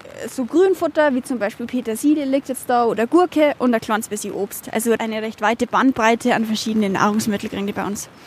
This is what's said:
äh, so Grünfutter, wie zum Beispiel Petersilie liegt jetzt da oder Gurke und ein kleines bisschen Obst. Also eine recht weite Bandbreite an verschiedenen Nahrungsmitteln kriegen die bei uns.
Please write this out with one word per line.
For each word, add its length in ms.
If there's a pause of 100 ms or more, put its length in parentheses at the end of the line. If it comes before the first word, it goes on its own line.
(240)
äh, 40
so 160
Grünfutter, 680
wie 80
zum 160
Beispiel 280
Petersilie 580
liegt 240
jetzt 220
da 160
oder 200
Gurke 520
und 160
ein 60
kleines 280
bisschen 240
Obst. 400
Also 260
eine 220
recht 220
weite 240
Bandbreite 680
an 120
verschiedenen 460
Nahrungsmitteln 580
kriegen 160
die 60
bei 120
uns. 240 (180)